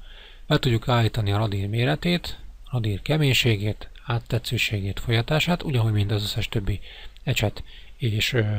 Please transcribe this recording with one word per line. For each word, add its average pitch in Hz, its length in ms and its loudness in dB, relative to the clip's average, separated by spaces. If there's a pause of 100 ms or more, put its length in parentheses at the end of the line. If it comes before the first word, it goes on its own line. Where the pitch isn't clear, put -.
(480)
be 151 120 4
tudjuk 117 280 2
állítani 113 440 4
a 101 60 2
radír 101 300 0
méretét, 143 720 0 (240)
a - 80 -16
radír 107 300 0
keménységét, 120 880 2 (160)
áttetszőségét, 110 920 -2
folyatását, 143 640 2
ugyanúgy, 113 280 2
mint 104 200 2
az 104 120 0
összes 104 260 -2
többi 101 300 0 (440)
ecset - 400 0 (340)
és, 107 360 0
ö, 107 260 2